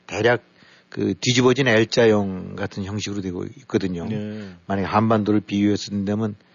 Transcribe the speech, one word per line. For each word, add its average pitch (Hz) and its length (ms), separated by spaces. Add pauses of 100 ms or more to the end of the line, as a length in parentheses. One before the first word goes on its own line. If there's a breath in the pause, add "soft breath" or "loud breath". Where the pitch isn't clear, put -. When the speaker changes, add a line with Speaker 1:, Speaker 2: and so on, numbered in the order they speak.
Speaker 1:
대략 120 340 (480 soft breath)
그 101 320
뒤집어진 127 460
L자형 104 880
같은 101 280
형식으로 101 380
되고 92 240 (140)
있거든요. 90 460
Speaker 2:
네. 107 440 (160)
Speaker 1:
만약에 98 220
한반도를 107 540
비유해서 101 500
쓴다면 104 440 (200 soft breath)